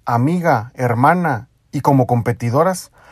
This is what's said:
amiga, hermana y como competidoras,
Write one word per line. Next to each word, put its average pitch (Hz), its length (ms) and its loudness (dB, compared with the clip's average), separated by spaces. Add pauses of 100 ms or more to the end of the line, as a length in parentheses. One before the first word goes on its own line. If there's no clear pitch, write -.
amiga, 131 720 0
hermana 131 720 0 (220)
y 147 100 -6
como 135 260 4
competidoras, 123 840 -2 (200)